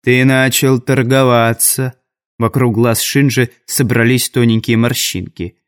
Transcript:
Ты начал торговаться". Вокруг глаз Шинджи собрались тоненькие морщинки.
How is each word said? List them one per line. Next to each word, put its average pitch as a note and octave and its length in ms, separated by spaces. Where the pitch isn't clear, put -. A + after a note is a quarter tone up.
Ты B2+ 220
начал C3 540
торговаться". B2 1120
Вокруг A#2 340
глаз A2+ 280
Шинджи C3 480
собрались A#2 640
тоненькие A#2 480
морщинки. G#2+ 800